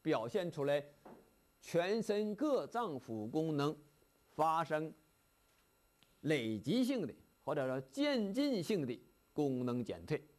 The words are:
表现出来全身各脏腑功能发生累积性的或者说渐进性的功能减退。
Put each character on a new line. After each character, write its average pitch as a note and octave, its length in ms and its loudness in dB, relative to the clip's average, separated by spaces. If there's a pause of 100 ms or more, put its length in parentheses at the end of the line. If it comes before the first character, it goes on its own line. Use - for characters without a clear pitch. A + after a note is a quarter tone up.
表 B2+ 260 0
现 F3 240 -2
出 C#3+ 140 -2
来 C#3+ 200 2 (760)
全 F#3+ 420 0
身 G#3 320 0
各 B3+ 320 2
脏 F#3 320 -2
腑 A2 300 -6
功 D#3 260 0
能 C#3+ 200 2 (520)
发 D#3+ 360 2
生 D#3 300 -2 (1300)
累 A#2 380 0
积 A#3 240 2
性 A3+ 240 0
的 - 60 -10 (320)
或 D3+ 100 -2
者 C#3 100 0
说 C3 240 -2
渐 C4 440 0
进 C4 280 2
性 D#3+ 240 0
的 A#2 140 -4 (340)
功 C3 320 2
能 B2 180 0
减 F2 220 -6
退。 D3 160 -2 (180)